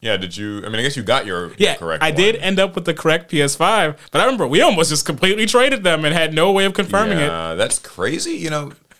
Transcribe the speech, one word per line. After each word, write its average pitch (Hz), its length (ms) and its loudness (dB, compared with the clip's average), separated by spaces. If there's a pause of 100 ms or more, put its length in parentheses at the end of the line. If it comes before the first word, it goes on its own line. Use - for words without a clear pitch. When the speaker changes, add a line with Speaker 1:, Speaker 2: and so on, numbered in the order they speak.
Speaker 1:
Yeah, 110 160 0
did 90 200 -8
you? 104 280 -8
I 107 60 -10
mean, 110 60 -6
I 117 60 0
guess 143 140 -2
you 117 80 -6
got 113 200 0
your, 87 240 -6
your - 80 -16
Speaker 2:
Yeah, 185 200 0
Speaker 1:
correct 82 260 -4
Speaker 2:
I 160 80 2
did 190 240 2
Speaker 1:
one. - 80 -8
Speaker 2:
end 190 160 0
up 190 160 0
with 180 100 -6
the 165 100 -2
correct 165 360 0
P 156 100 0
S 143 140 0
five, 170 560 0
but 160 100 2
I 202 40 4
remember 226 240 0
we 156 120 4
almost 175 300 4
just 151 160 -2
completely 190 400 0
traded 247 380 2
them 160 200 2
and 151 80 2
had 160 220 0
no 170 160 4
way 196 140 2
of 190 100 0
confirming 202 440 0
it. 147 80 0
Speaker 1:
Yeah, 82 280 -4
that's - 240 0
crazy. 139 540 -6
You 170 180 -6
know, 147 220 -6 (280)